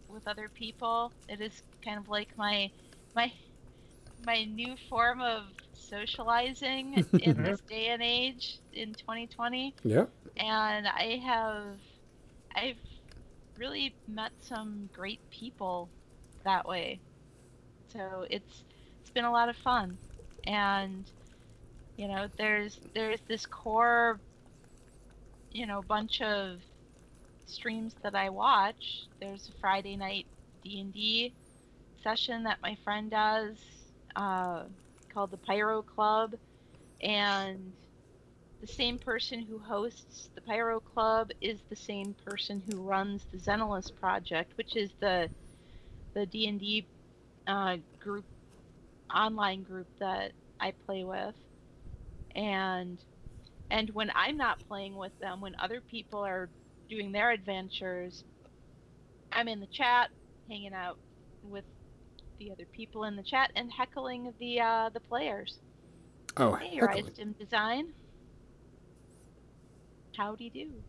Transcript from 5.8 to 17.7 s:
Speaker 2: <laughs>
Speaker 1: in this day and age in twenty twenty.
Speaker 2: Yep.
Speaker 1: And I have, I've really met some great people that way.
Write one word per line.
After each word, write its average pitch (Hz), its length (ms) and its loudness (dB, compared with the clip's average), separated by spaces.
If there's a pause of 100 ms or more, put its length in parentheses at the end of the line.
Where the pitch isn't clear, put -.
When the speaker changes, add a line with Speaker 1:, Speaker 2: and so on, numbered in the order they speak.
Speaker 2:
<laughs> - 0 - (100)
Speaker 1:
in 135 200 6
this 196 180 2
day 220 280 -4
and 233 140 0
age 247 560 0 (160)
in 214 200 -6
twenty 226 320 -8
twenty. 254 480 -4 (100)
Speaker 2:
Yep. 143 260 6 (260)
Speaker 1:
And 214 520 2
I 226 360 0
have, 214 520 0 (800)
I've 240 220 -2 (800)
really 269 380 -4 (140)
met 220 320 -6
some 214 520 -8
great 196 280 -8 (100)
people 180 580 -6 (560)
that 190 220 4
way. 185 340 -2 (920)